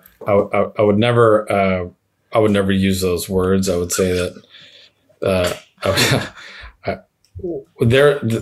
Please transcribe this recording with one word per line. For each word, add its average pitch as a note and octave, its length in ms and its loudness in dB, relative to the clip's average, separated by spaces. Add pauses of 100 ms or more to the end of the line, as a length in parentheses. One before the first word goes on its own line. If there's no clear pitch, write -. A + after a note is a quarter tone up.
(260)
I, G#2+ 60 0
I, G2+ 340 0 (120)
I A2 40 0
would G#2 140 2
never, A2+ 560 2
uh, F#2+ 360 0 (440)
I A#2 60 0
would G#2+ 140 2
never G2 200 0
use F#2+ 300 0
those F2+ 260 -4
words. F#2+ 400 0
I F2+ 80 -2
would F2 160 -4
say F#2 200 0
that, F2+ 300 -4 (800)
uh, F#2 320 0 (140)
<laughs> - 140 -18
I F#2+ 80 0
would, A#2 380 0 (580)
I, - 1000 -8
they're, C#3 320 4 (240)